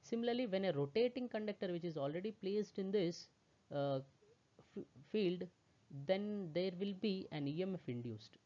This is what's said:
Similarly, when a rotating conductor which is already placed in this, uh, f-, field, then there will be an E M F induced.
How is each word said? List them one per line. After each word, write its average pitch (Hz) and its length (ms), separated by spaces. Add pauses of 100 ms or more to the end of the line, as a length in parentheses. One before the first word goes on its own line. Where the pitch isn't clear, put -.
Similarly, 233 420
when 190 200
a 180 80
rotating 240 540
conductor 208 440
which 175 140
is 165 120
already 160 340
placed 202 460
in 196 140
this, 196 380 (440)
uh, 139 280 (760)
f-, 196 60 (280)
field, 180 360 (580)
then 202 480
there 180 260
will 202 220
be 190 300
an 147 160
E 156 160
M 190 100
F 175 140
induced. 120 580